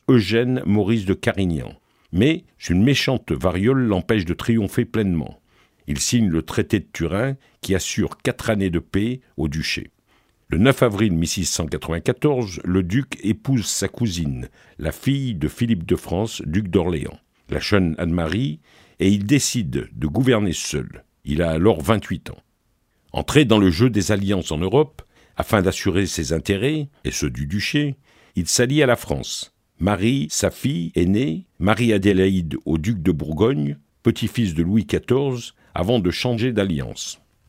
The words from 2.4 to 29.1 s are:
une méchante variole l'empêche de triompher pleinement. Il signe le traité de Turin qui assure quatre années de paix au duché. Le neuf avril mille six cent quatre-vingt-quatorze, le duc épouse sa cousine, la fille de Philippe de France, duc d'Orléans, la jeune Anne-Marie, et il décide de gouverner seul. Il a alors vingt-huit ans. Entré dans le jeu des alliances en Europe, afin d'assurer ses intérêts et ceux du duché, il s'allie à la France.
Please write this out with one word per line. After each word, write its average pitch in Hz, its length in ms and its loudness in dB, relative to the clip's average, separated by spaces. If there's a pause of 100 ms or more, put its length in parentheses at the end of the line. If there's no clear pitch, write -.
une 90 140 4
méchante 131 480 0
variole 95 520 0
l'empêche 104 420 0
de 85 100 -2
triompher 113 500 0
pleinement. 90 540 -2 (480)
Il 71 140 -4
signe 113 280 2
le 82 140 2
traité - 380 -2
de - 120 -14
Turin 104 440 -2 (240)
qui 95 160 0
assure - 400 -4
quatre - 340 -4
années 98 200 0
de 82 100 0
paix 113 400 -4 (160)
au 78 100 -4
duché. - 460 -6 (560)
Le - 100 0
neuf 127 240 4
avril 107 300 2
mille 85 160 0
six 92 160 -4
cent 80 220 -4
quatre-vingt-quatorze, 87 960 -2
le 92 180 2
duc 110 400 -4
épouse 110 440 0
sa - 200 -4
cousine, 82 640 -4 (300)
la 76 120 -4
fille 131 460 -2
de 73 100 -2
Philippe 98 400 -2
de 92 80 2
France, - 520 -4
duc 95 200 -2
d'Orléans, 85 540 -2 (280)
la 76 120 -4
jeune 90 380 2
Anne-Marie, 85 600 -2 (400)
et 95 120 4
il 101 160 2
décide 104 640 0
de 62 140 -4
gouverner 104 480 2
seul. - 500 -8 (220)
Il 73 160 0
a 85 80 2
alors 82 320 4
vingt-huit 98 480 -2
ans. - 100 -16 (720)
Entré 147 320 2
dans 107 140 6
le 95 120 6
jeu 110 200 4
des 104 200 0
alliances 98 420 0
en 78 40 -2
Europe, 107 460 0 (340)
afin - 240 2
d'assurer 95 460 0
ses 76 260 -4
intérêts 117 560 -2 (160)
et - 60 -2
ceux - 180 -4
du 65 180 -6
duché, 135 500 -2 (400)
il 87 100 -2
s'allie 135 360 2
à 135 40 4
la 123 100 4
France. - 560 -6 (260)